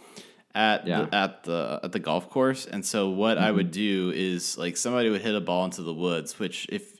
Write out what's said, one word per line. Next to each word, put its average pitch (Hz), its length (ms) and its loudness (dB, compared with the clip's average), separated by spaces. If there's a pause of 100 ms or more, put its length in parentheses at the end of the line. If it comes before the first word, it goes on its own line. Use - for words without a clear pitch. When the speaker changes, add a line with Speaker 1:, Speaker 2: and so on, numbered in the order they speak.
(540)
Speaker 1:
at 107 320 4
Speaker 2:
Yeah. 85 200 2
Speaker 1:
the, 76 100 -2
at 98 260 0
the, 82 400 -2
at 87 80 -4
the 107 80 -2
golf 87 320 -2
course. 131 340 0
And 98 220 -6
so 101 240 0
what 104 260 2
I 107 120 6
Speaker 2:
Mm-hmm. 107 80 4
Speaker 1:
would 92 160 2
do 95 420 0
is, 92 420 -2
like, 87 200 -4
somebody 120 340 2
would 101 120 2
hit 110 120 0
a 104 60 0
ball 90 240 0
into 92 180 -6
the 82 100 -4
woods, 82 460 -2
which - 320 -6
if, - 300 -8